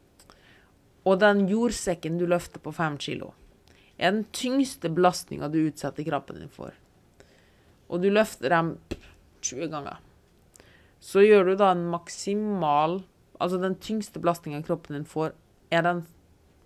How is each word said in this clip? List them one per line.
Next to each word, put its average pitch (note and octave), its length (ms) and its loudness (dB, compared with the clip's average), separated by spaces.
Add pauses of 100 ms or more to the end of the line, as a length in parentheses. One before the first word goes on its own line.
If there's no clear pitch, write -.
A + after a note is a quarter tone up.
(1040)
og F#3+ 140 4
den G3+ 280 6
jordsekken F#3 720 -2
du F3 80 -2
løfter F3 380 -2
på D#3 100 -10
fem D#3 240 -4
kilo, - 360 -10 (640)
er F3 120 2
den G#3 220 -2
tyngste B3+ 600 -2
belastningen D3+ 580 0
du D#3+ 80 0 (100)
utsetter D3 380 -8
kroppen C#3 320 -8
din D#2 100 -16
for, - 240 -16 (1160)
og F3 120 -4
du G3 80 4
løfter G#3+ 400 0
dem E3 280 2 (640)
tjue C#3+ 300 -8
ganger, C#3+ 280 -12 (1000)
så - 220 2
gjør G3+ 300 8
du F#3+ 40 2
da G3 160 4
en F3 200 0
maksimal, F3+ 1120 -2 (360)
altså F3+ 220 -2
den F#3 140 -2
tyngste G#3+ 440 -8
belastningen D#3+ 460 -4
kroppen D#3 320 -6
din D3 80 -8
får, D#3 280 -6 (380)
er E3+ 140 2
den F3 160 0 (640)